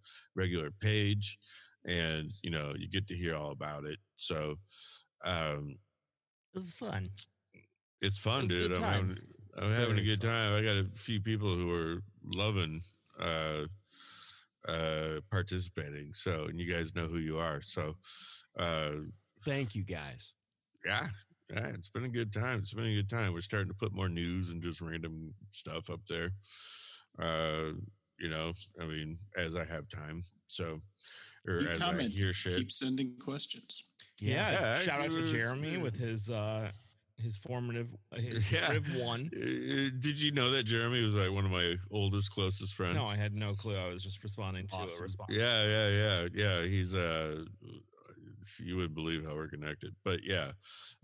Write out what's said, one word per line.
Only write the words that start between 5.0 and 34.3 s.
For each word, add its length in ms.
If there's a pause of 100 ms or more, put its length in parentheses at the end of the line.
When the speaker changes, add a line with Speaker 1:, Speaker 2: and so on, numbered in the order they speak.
Speaker 1:
um, 540 (760)
Speaker 2:
This 120
is 80
fun. 340 (920)
Speaker 1:
it's 160
fun, 260
Speaker 2:
It's 40
Speaker 1:
dude. 240
Speaker 2:
good 40
Speaker 1:
I'm 60
having, 260
Speaker 2:
times. 160 (320)
Speaker 1:
I'm 160
having 100 (100)
a 20
Speaker 3:
Very 120
Speaker 1:
good 140
Speaker 3:
fun. 100
Speaker 1:
time. 240
I 80
got 140
a 200
few 240
people 360
who 160
are 300 (340)
loving, 460 (360)
uh, 480 (1040)
uh, 520 (100)
participating. 840
So, 300
and 160
you 120
guys 220
know 140
who 100
you 200
are. 240
So, 340 (640)
uh, 340 (520)
Speaker 3:
Thank 300
you, 100
guys. 500 (500)
Speaker 1:
yeah, 240 (420)
yeah, 180
it's 200
been 160
a 40
good 240
time. 280
It's 140
been 120
a 80
good 140
time. 240
We're 80
starting 280
to 60
put 180
more 160
news 420
and 120
just 180
random 540 (160)
stuff 400
up 180
there. 240 (840)
Uh, 540 (460)
you 100
know, 240 (280)
I 60
mean, 300 (200)
as 200
I 80
have 240
time. 340 (260)
So, 320 (640)
or 140
Speaker 4:
Keep 100
Speaker 1:
as 120
I 40
Speaker 4:
commenting. 300
Speaker 1:
hear 180
shit. 200
Speaker 4:
Keep 180
sending 460
questions. 640 (340)
Speaker 2:
Yeah. 340